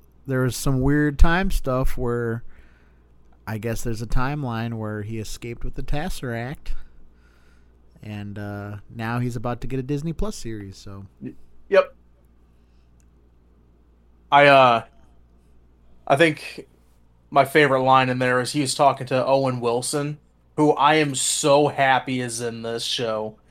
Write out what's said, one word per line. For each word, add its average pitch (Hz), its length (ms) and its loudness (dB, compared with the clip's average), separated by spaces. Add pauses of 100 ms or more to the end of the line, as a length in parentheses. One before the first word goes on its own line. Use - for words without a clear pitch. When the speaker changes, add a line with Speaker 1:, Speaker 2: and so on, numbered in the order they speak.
(260)
Speaker 1:
there 131 160 -2
was 127 140 -2
some 135 240 0
weird 147 380 0
time 185 320 6
stuff 131 460 0
where 120 480 -4 (1000)
I 110 120 -10
guess 113 240 -6
there's 117 200 -4
a 120 40 -10
timeline 123 680 0
where 107 280 -8
he 110 160 -8
escaped 117 460 -10
with 127 100 -4
the 139 80 -6
Tesseract. 135 920 -4 (1300)
And, 104 360 -12
uh, 104 380 -10 (180)
now 113 240 -6
he's 123 160 -4
about 120 280 -6
to - 40 -6
get 131 140 -6
a - 20 -6
Disney 147 300 -6
Plus 202 240 -4
series, 104 400 -12
so. 98 300 -18 (160)
Speaker 2:
Y-, 127 100 -12 (360)
yep. - 260 4 (2250)
I, 143 160 8
uh, 127 380 6 (1200)
I 143 100 2
think - 520 0 (640)
my 135 140 4
favorite 135 380 4
line 131 260 4
in 127 100 -2
there 127 220 0
is 123 120 -6
he 147 80 -2
was 131 140 -2
talking 135 340 2
to 127 180 0
Owen 131 340 0
Wilson, 127 580 -4 (380)
who 151 160 4
I 143 240 4
am 147 180 0
so 143 540 2
happy 131 520 0
is 120 200 -8
in 117 220 -8
this 117 220 -6
show. 110 520 -6 (140)